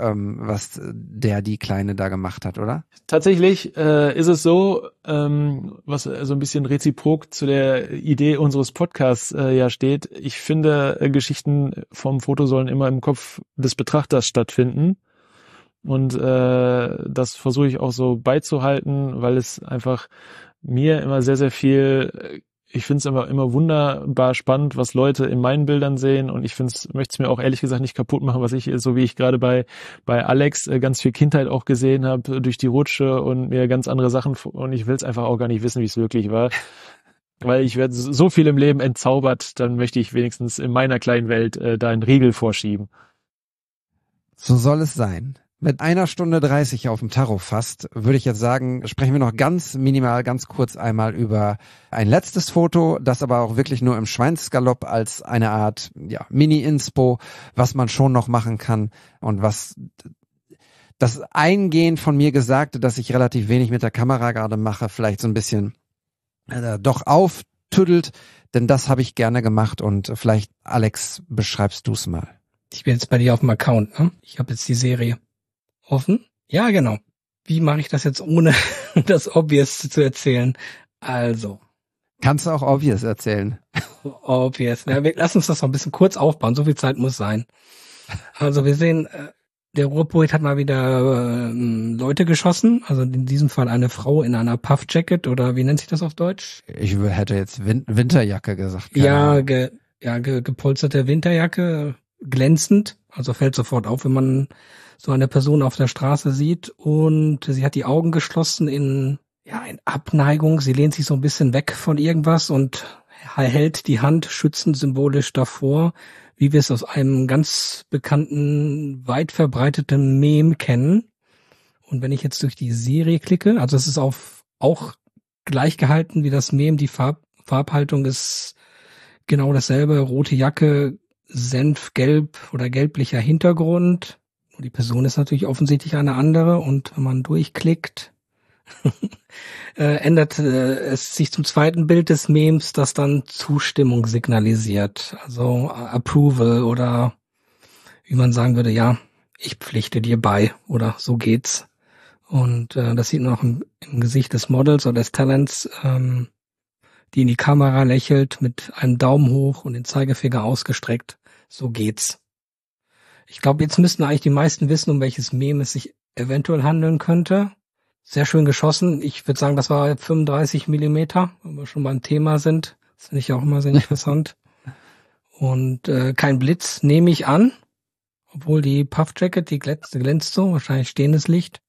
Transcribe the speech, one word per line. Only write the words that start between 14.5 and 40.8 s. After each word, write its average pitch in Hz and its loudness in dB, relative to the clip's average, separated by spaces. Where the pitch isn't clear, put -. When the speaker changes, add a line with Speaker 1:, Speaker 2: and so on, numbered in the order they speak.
Speaker 2:
Und, 131 0
äh, 127 2
das 127 -4
versuche 135 0
ich 127 -2
auch 131 -2
so 123 0
beizuhalten, 139 -2
weil 123 2
es - -4
einfach 127 -4
mir 143 2
immer 135 0
sehr, 135 2
sehr 135 0
viel, 135 2
äh, 73 -16
ich 120 -6
find's 143 -2
immer, 131 -2
immer 135 -2
wunderbar 143 0
spannend, 135 0
was 127 -4
Leute 135 2
in 123 -2
meinen 139 0
Bildern 139 0
sehen 135 0
und 135 -6
ich 120 -8
find's, - -6
möcht's 135 -6
mir 127 0
auch 123 0
ehrlich 131 0
gesagt 127 -2
nicht 131 -6
kaputt 135 -2
machen, 127 -2
was 120 -2
ich, 131 -4
so 123 -2
wie 127 2
ich 120 -2
gerade 127 2
bei, 127 0
bei 120 0
Alex, 143 0
äh, 135 0
ganz 131 -2
viel 135 2
Kindheit 147 2
auch 135 -4
gesehen 131 2
hab, 131 -2
äh, 131 -4
durch 123 -2
die 131 0
Rutsche 135 0
und 127 -2
mir 127 0
ganz 127 0
andere 127 0
Sachen 131 0
f-, - -12
und 131 -8
ich 113 -4
will's 131 -2
einfach 120 -6
auch 117 0
gar 117 -2
nicht 113 -2
wissen, 120 -4
wie's 107 -4
wirklich 113 -2
war. 120 0
<laughs> - -20
Weil 127 2
ich 123 -2
werd 131 0
s-, 123 -4
so 143 4
viel 160 4
im 147 4
Leben 139 4
entzaubert, 131 -2
dann 120 -2
möchte 120 -2
ich 117 -2
wenigstens 120 -4
in 131 -4
meiner 127 0